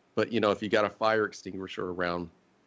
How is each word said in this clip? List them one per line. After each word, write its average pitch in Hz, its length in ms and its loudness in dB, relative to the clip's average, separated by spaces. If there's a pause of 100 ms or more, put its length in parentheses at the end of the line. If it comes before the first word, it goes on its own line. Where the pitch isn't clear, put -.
(160)
But, 110 160 0
you 113 80 0
know, 104 120 4
if 95 120 -2
you 107 60 -4
got 107 160 4
a 98 40 -2
fire 110 360 2
extinguisher 95 640 -8
around, 87 400 -2 (380)